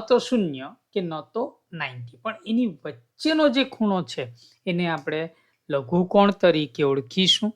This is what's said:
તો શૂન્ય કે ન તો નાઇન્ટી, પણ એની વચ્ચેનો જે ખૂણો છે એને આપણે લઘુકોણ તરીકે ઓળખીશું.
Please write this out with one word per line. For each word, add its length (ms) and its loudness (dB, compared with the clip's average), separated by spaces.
તો 120 4
શૂન્ય 560 -4
કે 80 -2
ન 200 -6
તો 280 -8
નાઇન્ટી, 440 -10
પણ 180 -8
એની 220 0
વચ્ચેનો 840 -2
જે 140 2
ખૂણો 400 -2
છે 300 -8
એને 220 -2
આપણે 420 -4
લઘુકોણ 600 2
તરીકે 520 2
ઓળખીશું. 720 2